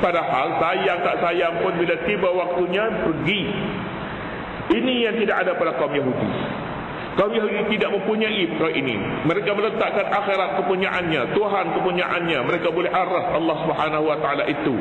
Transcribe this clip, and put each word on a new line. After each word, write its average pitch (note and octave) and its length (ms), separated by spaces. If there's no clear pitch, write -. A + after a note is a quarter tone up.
Padahal D#3+ 560
sayang F3+ 420
tak F3 220
sayang E3+ 300
pun F#3 160
bila E3+ 160
tiba F#3+ 240
waktunya F3+ 540
pergi. E3 340
Ini B3+ 240
yang G#3 80
tidak G3+ 200
ada F#3 100
pada E3 240
kaum C#3+ 80
Yahudi. B2+ 400
Kaum G#3 160
Yahudi G#3+ 400
tidak F#3+ 240
mempunyai G#3+ 480
perkara D#3 320
ini. C3 160
Mereka G3 240
meletakkan G#3 560
akhirat G3 540
kepunyaannya, F3+ 760
Tuhan G3+ 300
kepunyaannya. F3 720
Mereka E3+ 240
boleh E3+ 160
arah F3 480
Allah D#3+ 200
Subhanahu D3+ 420
Wa D3+ 160
Taala C#3+ 240
itu. D3+ 340